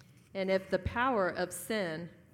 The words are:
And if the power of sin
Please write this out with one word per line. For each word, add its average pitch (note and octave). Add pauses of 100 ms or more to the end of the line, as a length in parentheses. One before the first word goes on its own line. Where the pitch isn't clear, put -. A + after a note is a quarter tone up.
(340)
And F#3+
if F#3+
the F#3+
power A#3
of F3
sin E3+ (260)